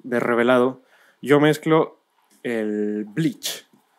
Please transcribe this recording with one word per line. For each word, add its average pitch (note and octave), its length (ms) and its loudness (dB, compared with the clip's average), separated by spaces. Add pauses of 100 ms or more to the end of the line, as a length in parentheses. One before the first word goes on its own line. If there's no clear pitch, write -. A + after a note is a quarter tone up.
de A#2+ 200 -4
revelado, B2 600 0 (400)
yo C#3+ 200 4
mezclo D#3 580 0 (420)
el G#2+ 640 -4
bleach. A2 640 -6 (320)